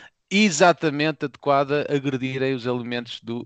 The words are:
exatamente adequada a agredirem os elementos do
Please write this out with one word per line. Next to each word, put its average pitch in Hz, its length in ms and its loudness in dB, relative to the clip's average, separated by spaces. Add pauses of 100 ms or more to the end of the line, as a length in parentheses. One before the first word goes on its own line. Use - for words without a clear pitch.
(300)
exatamente 156 920 2
adequada 143 640 0
a 147 80 0
agredirem 131 580 -2
os 117 100 -6
elementos 120 560 -6
do 117 260 -8